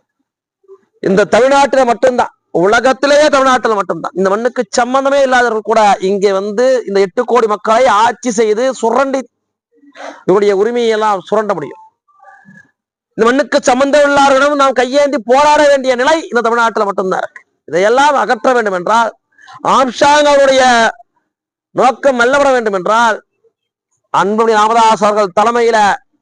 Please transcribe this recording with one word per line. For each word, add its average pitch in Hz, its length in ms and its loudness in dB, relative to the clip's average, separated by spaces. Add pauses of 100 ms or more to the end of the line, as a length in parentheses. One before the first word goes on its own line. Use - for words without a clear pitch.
(1040)
இந்த 196 300 0
தமிழ்நாட்டில 269 520 2
மட்டும்தான், 240 480 -2 (320)
உலகத்திலேயே 262 640 2
தமிழ்நாட்டில 262 500 0
மட்டும்தான் 170 380 -8
இந்த 190 120 0
மண்ணுக்கு 233 320 -4 (180)
சம்பந்தமே 269 420 0
இல்லாதவர்கள் 240 480 0
கூட 220 120 2 (280)
இங்கே 202 300 0
வந்து 208 260 -2 (200)
இந்த 196 140 -2
எட்டு 196 260 -2
கோடி 233 220 0
மக்களை 220 380 0 (180)
ஆட்சி 240 280 -2
செய்து 214 340 0 (160)
சுரண்டி 262 400 -2 (1080)
இவருடைய 202 300 2
உரிமையெல்லாம் 220 720 -2
சுரண்ட 208 280 -2
முடியும். 147 260 -12 (1400)
இந்த 214 80 0
மண்ணுக்கு 269 320 0 (120)
சம்பந்தம் 277 380 2
இல்லாதவர்களும் 277 540 2
நாம் 269 180 0
கையேந்தி 269 460 0
போராட 294 420 2
வேண்டிய 269 280 0
நிலை 269 200 0 (140)
இந்த 233 120 -2
தமிழ்நாட்டில 226 460 -2
மட்டும்தான் 190 360 -4
இருக்கு. - 180 -14 (260)
இதையெல்லாம் 233 540 2
அகற்ற 233 320 -2
வேண்டும் 214 260 -2
என்றால், 214 320 -2 (640)
ஆம்ஸ்ட்ராங் 285 560 2
அவருடைய 269 320 4 (1120)
நோக்கம் 247 460 0
வெல்லப்பட 277 340 2
வேண்டும் 220 240 -2
என்றால், 214 360 0 (1000)
அன்புமணி 214 440 0
ராமதாஸ் 220 480 2
அவர்கள் 208 320 -2
தலைமையில 233 400 0 (440)